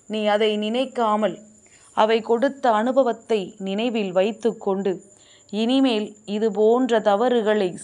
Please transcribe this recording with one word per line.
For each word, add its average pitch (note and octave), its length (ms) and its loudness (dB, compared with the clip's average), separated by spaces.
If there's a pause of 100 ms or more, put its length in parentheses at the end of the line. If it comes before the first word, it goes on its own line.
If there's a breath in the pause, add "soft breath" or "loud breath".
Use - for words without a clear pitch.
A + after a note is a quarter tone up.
நீ G#3+ 180 -6
அதை G#3 320 2
நினைக்காமல், A3 800 -2 (560 soft breath)
அவை A3 280 2
கொடுத்த A#3+ 500 0
அனுபவத்தை A3+ 880 0
நினைவில் G3+ 540 -4
வைத்துக்கொண்டு, G3+ 800 -2 (580 soft breath)
இனிமேல் A3+ 760 0
இது G#3 280 -2
போன்ற A3+ 480 2
தவறுகளை G#3+ 840 2